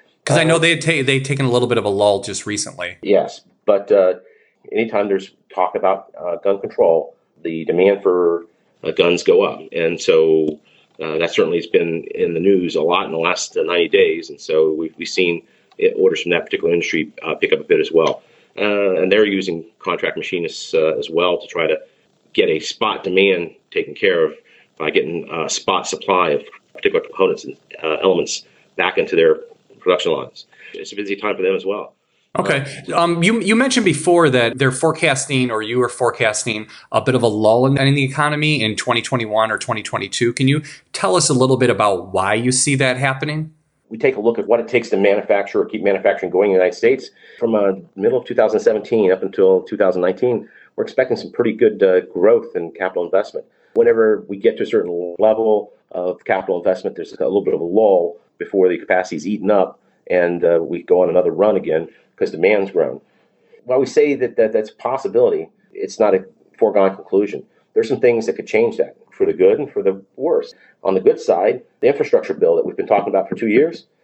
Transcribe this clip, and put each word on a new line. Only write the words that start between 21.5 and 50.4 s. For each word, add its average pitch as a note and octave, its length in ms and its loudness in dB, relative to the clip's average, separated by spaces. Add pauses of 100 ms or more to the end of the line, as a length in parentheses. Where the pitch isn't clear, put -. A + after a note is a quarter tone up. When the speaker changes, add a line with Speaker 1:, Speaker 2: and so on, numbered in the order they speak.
Speaker 2:
to - 120 0 (540)
get - 160 2
a D#2 120 0
spot - 440 -6
demand F#2 460 2 (220)
taken D2+ 220 -6
care F2 300 0
of D2+ 80 0 (460)
by D#2 120 -6
getting E2 400 -2
a D#2 200 -6
spot - 360 -4
supply F2+ 440 -2
of C#2+ 120 -2 (300)
particular - 320 -2
components - 400 -2
and, C#2 120 -14 (260)
uh, D#2 200 -4
elements E2+ 420 0 (320)
back F#2 200 -2
into F2 200 0
their D#2+ 180 6 (460)
production F2+ 320 0
lines. C2+ 340 -8 (260)
It's - 200 -14
a G2+ 40 -18
busy G2+ 200 -6
time G2+ 200 -4
for F#2 60 -8
them F#2+ 120 0
as F2+ 120 -6
well. G2+ 280 -6 (440)
Speaker 1:
Okay. C#3 260 -2 (300)
Um, E3+ 280 0
you, A3 200 2
you G3 120 0
mentioned B3+ 300 0
before E3+ 460 2
that B2 260 0
they're C3+ 160 0
forecasting, C#3 800 -2
or A2 100 -4
you A#2+ 220 -2
are A#2 80 -2
forecasting, A2 760 -2 (240)
a A2 120 0
bit C3 120 0
of - 80 0
a A#2+ 40 4
lull G#2+ 400 4
in, C#3 100 2
in C#3 180 2
the C#3+ 100 0
economy D3 580 0
in A2 120 -2
twenty A#2 280 -2
twenty-one A2 480 -2
or G#2 80 -2
twenty G#2+ 240 -6
twenty-two. G#2+ 500 -4
Can C3+ 160 0
you D3+ 140 0 (320)
tell F#3+ 200 0
us F3 140 2
a D3 60 0
little B2+ 240 4
bit B2 100 2
about G2 460 0
why F#2+ 180 0
you A#2 180 0
see C3+ 260 0
that C3 200 0
happening? D3+ 560 -4 (400)
Speaker 2:
We A2+ 60 -10
take C3 180 2
a G#2+ 40 -6
look A#2 180 0
at G2+ 80 -4
what A#2 120 4
it A2+ 100 -6
takes A#2+ 200 0
to G#2+ 80 -2
manufacture G2+ 640 2
or F2+ 60 0
keep G#2+ 160 -8
manufacturing F#2+ 500 0
going G2 180 4
in F#2+ 60 4
the F#2 80 4
United F2+ 200 0
States. C3 260 0 (280)
From, A2+ 160 -2
uh, G2+ 180 2 (220)
middle A2+ 240 0
of A#2 60 -8
two A#2+ 100 -8
thousand A2 260 2
seventeen G#2+ 520 2
up F#2 100 0
until F#2+ 420 4
two - 120 -10
thousand F#2 240 2
nineteen, G2 480 0 (260)